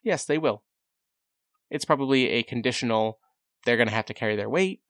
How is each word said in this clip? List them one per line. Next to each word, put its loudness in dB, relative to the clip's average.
Yes, -2
they 2
will. -2
It's -6
probably 2
a 0
conditional, 0
they're 2
gonna 2
have -2
to -12
carry -2
their -4
weight -2